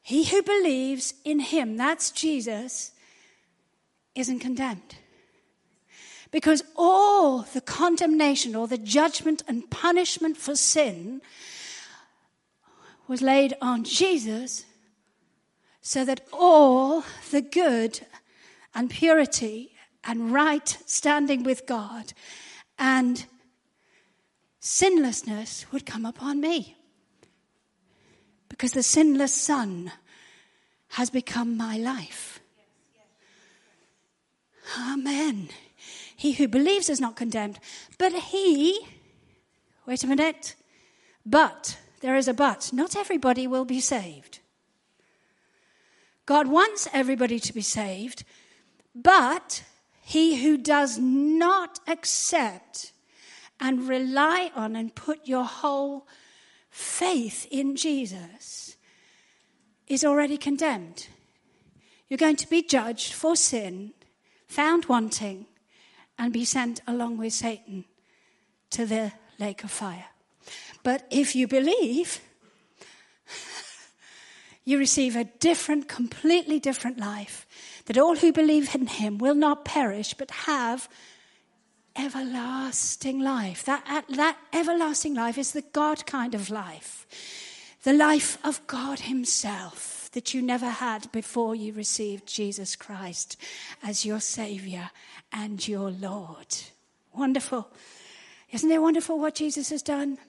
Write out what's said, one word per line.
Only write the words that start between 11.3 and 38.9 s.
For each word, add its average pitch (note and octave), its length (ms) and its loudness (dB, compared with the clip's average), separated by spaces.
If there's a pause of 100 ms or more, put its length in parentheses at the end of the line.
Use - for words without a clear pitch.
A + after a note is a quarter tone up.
was B3+ 160 -2
laid C4+ 380 6
on B3 220 0
Jesus B3+ 840 0 (1160)
so C4 240 -2
that C4 160 -2 (100)
all D4 720 8 (280)
the C#4+ 100 4
good A#3+ 640 0 (720)
and A#3+ 160 -2
purity C4+ 800 2 (320)
and A#3 280 -4
right D4 540 2
standing C#4+ 560 2
with B3+ 240 -2
God A3+ 480 -8 (640)
and C4 480 2 (1300)
sinlessness B3 1120 0
would C4+ 160 -8
come A3 180 -6
upon C#4 360 -4
me. D#4+ 340 -2 (1700)
Because - 240 -4
the B3+ 120 0
sinless C#4+ 500 4
Son F#3+ 580 -2 (960)
has B3 200 -4
become A#3+ 480 -4
my A3 200 -4
life. A3+ 600 -8 (2500)
Amen. C4+ 720 -2 (680)
He C#4+ 180 0
who C#4 140 2
believes E4+ 420 2
is C4+ 120 0
not A#3 160 -4
condemned, G#3+ 420 -6 (380)
but F4+ 160 2
he, F4+ 640 2 (1080)